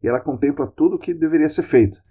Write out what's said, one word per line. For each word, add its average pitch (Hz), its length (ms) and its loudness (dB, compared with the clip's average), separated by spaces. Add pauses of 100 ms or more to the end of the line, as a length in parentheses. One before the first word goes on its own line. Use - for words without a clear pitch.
e - 40 -4
ela 123 140 0
contempla 143 460 -2
tudo - 300 0
o - 20 -6
que 175 160 -6
deveria 156 340 0
ser 160 140 -4
feito. 117 360 2 (120)